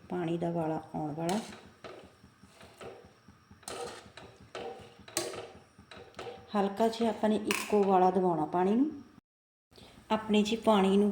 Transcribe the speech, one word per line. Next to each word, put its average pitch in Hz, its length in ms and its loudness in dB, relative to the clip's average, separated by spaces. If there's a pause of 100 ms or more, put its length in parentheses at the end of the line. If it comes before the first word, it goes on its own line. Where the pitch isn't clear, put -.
ਪਾਣੀ 170 280 -4
ਦਾ 170 140 -2
ਵਾਲਾ 160 300 -2 (140)
ਆਉਣ 151 180 -6
ਵਾਲਾ। 165 260 -2 (4000)
ਹਲਕਾ 196 320 2
ਜਿਹਾ 226 220 0
ਆਪਾਂ 214 200 0
ਨੇ 214 60 4
ਇੱਕੋ 208 480 0
ਵਾਲਾ 185 280 6
ਦਬਾਉਣਾ 180 340 2
ਪਾਣੀ 185 300 2
ਨੂੰ। 285 160 4 (1200)
ਆਪਣੇ 214 320 2
ਜੀ 214 120 0
ਪਾਣੀ 196 420 4
ਨੂੰ 202 140 4